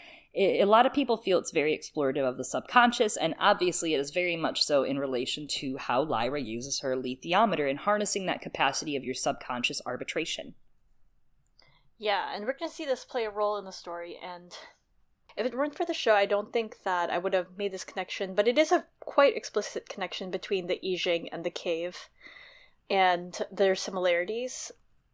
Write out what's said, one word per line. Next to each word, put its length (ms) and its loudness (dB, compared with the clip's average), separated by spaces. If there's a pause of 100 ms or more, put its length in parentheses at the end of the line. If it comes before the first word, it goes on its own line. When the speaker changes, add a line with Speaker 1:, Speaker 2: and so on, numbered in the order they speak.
(360)
Speaker 1:
I, 40 0
a 260 6
lot 200 8
of 80 0
people 240 2
feel 220 2
it's 120 -4
very 260 2
explorative 500 0
of 100 -2
the 80 -4
subconscious, 720 0
and 220 0
obviously 540 2
it 60 2
is 120 -4
very 240 0
much 260 -2
so 220 4
in 160 0
relation 480 -4 (120)
to 180 -6
how 240 0
Lyra 400 0
uses 400 -6
her 140 -2
alethiometer 760 0
in 80 -2
harnessing 500 0
that 140 -2
capacity 540 0
of 100 -4
your 100 -4
subconscious 680 -4
arbitration. 680 -6 (1500)
Speaker 2:
Yeah, 320 0
and 140 -8
we're 80 -2
gonna 160 -6
see 160 -10
this 180 -2
play 220 -2
a 60 -4
role 260 0
in 80 -8
the 60 -12
story, 520 -10
and 320 -14 (800)
if 120 -2
it 80 -6
weren't 180 -2
for 100 -4
the 120 -2
show, 180 4
I 140 6
don't 260 -2
think 300 -4
that 260 0
I 80 -2
would 160 0
have 240 -2
made 140 -2
this 120 -8
connection, 520 -6
but 120 4
it 80 4
is 160 6
a 140 4 (140)
quite 360 4
explicit 540 -6
connection 400 -8
between 380 -2
the 180 -2
I 100 0
Ching 340 0
and 140 -8
the 60 -2
cave 580 -4 (800)
and 640 2
their 220 4
similarities. 1000 0 (420)